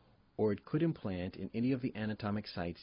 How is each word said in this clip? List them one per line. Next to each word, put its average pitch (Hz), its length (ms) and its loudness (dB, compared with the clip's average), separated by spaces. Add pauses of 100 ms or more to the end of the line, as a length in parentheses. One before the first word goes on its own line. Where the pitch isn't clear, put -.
(360)
or 107 160 4
it 101 120 -4
could 156 180 0
implant 95 540 0
in 95 180 -6
any 117 180 2
of 127 80 2
the 120 140 -2
anatomic 107 540 -2
sites 87 340 -4